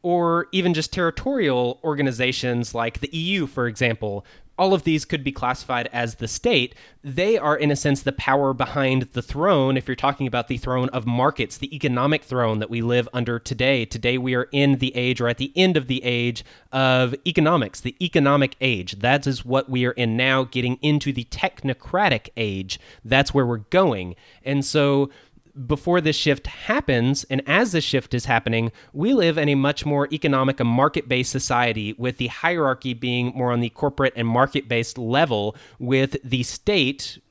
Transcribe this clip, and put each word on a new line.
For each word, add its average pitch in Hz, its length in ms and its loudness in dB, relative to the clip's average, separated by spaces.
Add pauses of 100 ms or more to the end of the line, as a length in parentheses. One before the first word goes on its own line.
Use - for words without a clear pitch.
or 170 500 0
even 180 220 2
just 156 180 -2
territorial 165 880 0
organizations 127 920 -2
like 117 260 -4
the 160 160 -8
E 160 60 -4 (140)
U, 160 100 0
for 123 220 -4
example, 107 580 -2 (320)
all 190 160 4
of 165 80 0
these 156 240 0
could 143 180 -4
be 139 80 -4
classified 123 600 -4
as 120 240 -4
the 113 120 -8
state. 165 460 0 (280)
They 175 360 0
are, 147 180 2
in 147 140 2
a 143 60 2
sense, 139 260 0
the 135 100 0
power 135 400 2
behind 131 500 0 (100)
the 123 100 -4
throne, 143 540 2
if 123 120 -4
you're 127 80 -4
talking 139 300 -2
about 120 220 -2
the 123 100 -4
throne 127 320 -2
of 120 160 -6
markets, 123 500 0
the 143 180 -10
economic 139 480 0
throne 117 360 0
that 107 100 -4
we 117 140 -4
live 120 320 0
under 120 240 -2
today. 123 480 0
Today 123 320 -2
we 127 160 -2
are 123 180 0
in 139 240 4
the 127 180 -2
age, 123 260 0
or 120 80 2
at 120 100 -2
the 135 180 -4
end 185 200 4
of 131 100 0
the 127 180 -4
age, 120 400 -2 (260)
of 127 440 2 (120)
economics, 156 540 2
the 127 240 -8
economic 143 560 2
age. 107 380 -4
That 135 280 2
is 131 180 -2
what 131 260 -2
we 123 160 0
are 123 60 0
in 117 240 0
now, 131 280 2
getting 123 380 -2
into 147 300 2
the 123 120 -6
technocratic - 1120 -2
age. 98 420 -6 (260)
That's 131 280 2
where 131 140 4
we're 117 120 -2
going. 104 580 0 (280)
And 139 200 0
so 139 460 2 (560)
before 170 340 2
this 151 160 0
shift 139 300 0
happens, 139 800 0
and 135 220 -2
as 190 260 2
this 160 120 0
shift - 300 -2
is 123 100 -2
happening, 113 480 0 (220)
we 190 180 0
live 170 240 4
in 147 140 2
a 143 40 4
much 139 300 0
more 143 260 0
economic 135 500 0
and 120 100 2
market-based 127 600 2
society, 117 680 0
with 123 180 -4
the 123 120 -2
hierarchy 139 680 -2
being 123 320 -2 (100)
more 123 160 0
on 120 80 0
the 117 80 0
corporate 139 480 -2
and 117 100 -2
market-based 120 720 0
level, 120 580 0 (240)
with 131 460 0
the 123 180 -2
state 143 760 -2 (120)